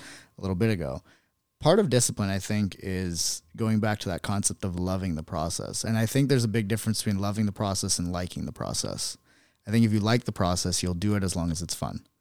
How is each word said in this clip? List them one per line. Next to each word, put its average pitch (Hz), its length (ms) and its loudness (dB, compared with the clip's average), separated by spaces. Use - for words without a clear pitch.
a - 60 -18
little 95 140 -2
bit 110 140 2
ago. 76 300 -4
Part 165 180 6
of 202 100 4
discipline, 117 400 2
I 98 120 0
think, 104 400 0
is 90 640 -2
going 110 240 2
back 107 200 2
to - 100 -6
that 85 120 -4
concept 101 420 -2
of 90 140 -2
loving 92 360 -2
the 78 80 -4
process. - 640 -4
And 113 120 0
I 113 100 2
think 135 220 2
there's 123 160 4
a 113 40 2
big 107 200 0
difference 110 340 -2
between 98 200 0
loving 104 240 0
the 101 60 0
process 98 480 0
and 90 120 -2
liking 87 340 -4
the - 60 -6
process. - 640 -6
I 104 40 -6
think 113 160 6
if 104 60 2
you 107 80 4
like 113 240 2
the 117 80 -4
process, 90 500 0
you'll 90 120 0
do 104 200 2
it 101 80 0
as 92 140 0
long 85 160 0
as 82 100 -4
it's - 120 -6
fun. - 260 -6